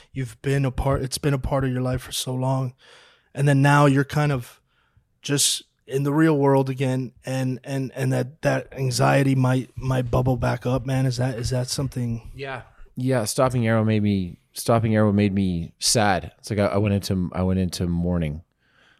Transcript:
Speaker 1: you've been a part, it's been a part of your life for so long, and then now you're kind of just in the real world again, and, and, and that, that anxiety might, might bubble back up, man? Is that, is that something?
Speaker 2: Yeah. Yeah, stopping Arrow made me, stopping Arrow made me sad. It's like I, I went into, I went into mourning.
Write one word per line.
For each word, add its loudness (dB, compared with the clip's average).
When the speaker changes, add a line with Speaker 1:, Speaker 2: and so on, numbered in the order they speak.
Speaker 1:
you've -8
been -2
a 0
part, -2
it's -8
been -2
a -2
part -2
of -2
your -2
life -2
for -16
so -6
long, -2
and 0
then 4
now 6
you're 4
kind 0
of -8
just -2
in -4
the 0
real 4
world 4
again, -2
and, -4
and, -6
and -2
that, -4
that -2
anxiety 2
might, 0
might -4
bubble 0
back -2
up, -2
man? 0
Is -2
that, -2
is -4
that -2
something? -6
Speaker 2:
Yeah. -10
Yeah, 0
stopping 0
Arrow 4
made 2
me, 0
stopping 2
Arrow 4
made 4
me 0
sad. 0
It's -18
like -2
I, 4
I -2
went 2
into, -2
I -2
went 2
into -2
mourning. -2